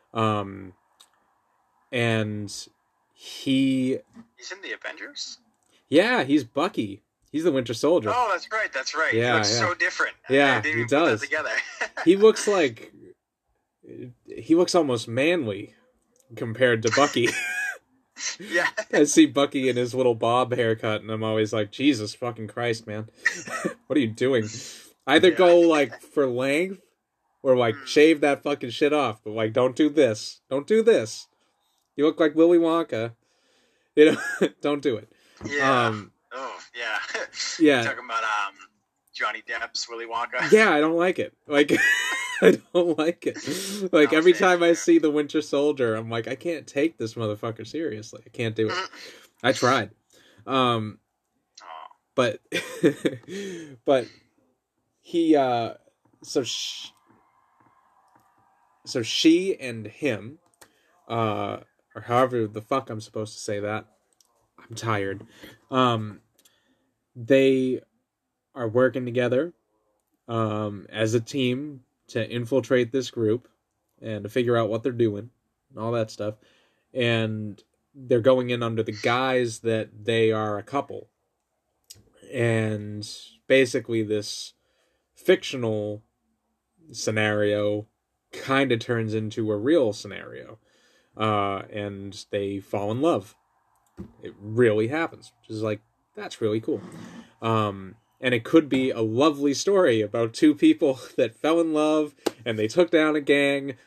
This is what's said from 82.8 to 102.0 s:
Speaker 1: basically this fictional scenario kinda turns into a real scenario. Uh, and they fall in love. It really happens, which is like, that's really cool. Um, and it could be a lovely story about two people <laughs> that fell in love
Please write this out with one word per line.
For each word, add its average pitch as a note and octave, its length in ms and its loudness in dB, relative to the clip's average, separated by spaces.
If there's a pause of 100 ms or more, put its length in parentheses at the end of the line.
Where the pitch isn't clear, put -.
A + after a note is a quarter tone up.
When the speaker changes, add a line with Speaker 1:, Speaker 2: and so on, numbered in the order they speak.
Speaker 1:
basically A#2+ 560 2
this G#2 520 -6 (600)
fictional A2 880 -2 (920)
scenario G#2 920 0 (460)
kinda C3+ 440 0
turns A2+ 380 -4
into A2 360 -4
a G#2 60 0
real B2 360 2
scenario. G2+ 640 -14 (580)
Uh, G2+ 460 0 (100)
and G2 580 -10
they G2+ 300 -4
fall G2+ 300 -4
in A#2+ 120 -4
love. D3 320 0 (880)
It - 180 -14
really A2 480 2
happens, D#3+ 520 -8
which - 140 -20
is G#2+ 80 -8
like, G#2+ 180 -4 (340)
that's - 260 -14
really A2 200 -2
cool. A2+ 200 -4 (640)
Um, G#2 540 -2 (240)
and B2+ 140 0
it A2+ 100 -2
could D#3+ 240 4
be C3 220 0
a A2+ 100 -4
lovely C#3 520 2
story D3+ 480 2
about A2+ 320 -2
two D3+ 220 4
people D3+ 540 2
<laughs> - 80 -10
that A#2 180 0
fell E3 260 0
in E3 120 0
love D3+ 420 0 (320)